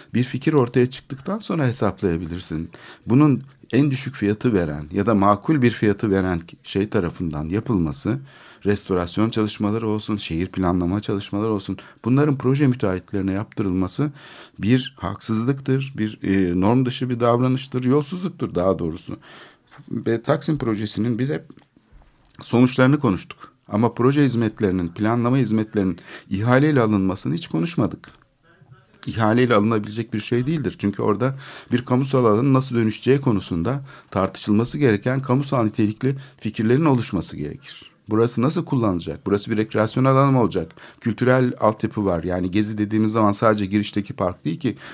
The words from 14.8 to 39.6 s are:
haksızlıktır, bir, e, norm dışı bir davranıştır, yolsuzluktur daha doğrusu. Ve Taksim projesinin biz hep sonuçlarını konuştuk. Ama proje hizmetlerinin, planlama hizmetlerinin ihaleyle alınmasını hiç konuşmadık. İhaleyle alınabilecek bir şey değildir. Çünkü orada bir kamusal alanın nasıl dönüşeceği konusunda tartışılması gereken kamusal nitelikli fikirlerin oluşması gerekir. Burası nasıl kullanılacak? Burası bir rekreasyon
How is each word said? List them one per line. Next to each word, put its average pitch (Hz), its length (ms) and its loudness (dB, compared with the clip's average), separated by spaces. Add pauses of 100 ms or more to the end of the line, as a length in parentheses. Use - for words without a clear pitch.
haksızlıktır, 131 1000 -4
bir, 107 240 -4
e, 92 380 2
norm 120 260 4
dışı 127 240 -4
bir 117 100 -4
davranıştır, 127 640 0
yolsuzluktur 147 680 -2
daha 87 240 2
doğrusu. 85 380 -8 (720)
Ve 113 320 -2
Taksim 156 360 0
projesinin 110 600 -2
biz 131 100 -2
hep 156 160 -6 (960)
sonuçlarını 127 600 4
konuştuk. - 520 -4 (160)
Ama 110 260 0
proje 139 300 2
hizmetlerinin, 107 640 0
planlama 117 480 0
hizmetlerinin 107 640 0 (320)
ihaleyle 127 500 4
alınmasını 104 540 2
hiç 170 140 -8
konuşmadık. 147 600 -4 (960)
İhaleyle 117 480 4
alınabilecek 107 600 0
bir 107 60 -4
şey 123 260 -2
değildir. 143 320 -2
Çünkü 101 240 -2
orada 113 320 0 (380)
bir 120 120 2
kamusal 131 400 2
alanın 117 300 4
nasıl 131 220 0
dönüşeceği 117 440 2
konusunda 104 600 0 (300)
tartışılması 104 680 0
gereken 127 420 2
kamusal 135 440 0
nitelikli 107 500 0 (260)
fikirlerin 117 440 0
oluşması 110 520 0
gerekir. - 540 -12 (180)
Burası 113 340 0
nasıl 160 220 0
kullanılacak? 90 640 -2
Burası 101 240 0
bir 113 60 -2
rekreasyon 110 480 0